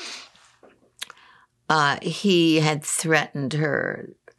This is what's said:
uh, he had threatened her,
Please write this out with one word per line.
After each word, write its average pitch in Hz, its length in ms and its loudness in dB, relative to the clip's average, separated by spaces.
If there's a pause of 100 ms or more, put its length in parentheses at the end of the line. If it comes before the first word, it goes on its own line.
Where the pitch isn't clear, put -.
(1700)
uh, 147 340 2
he 170 560 2
had 151 240 0
threatened 147 680 -2
her, - 560 -4 (300)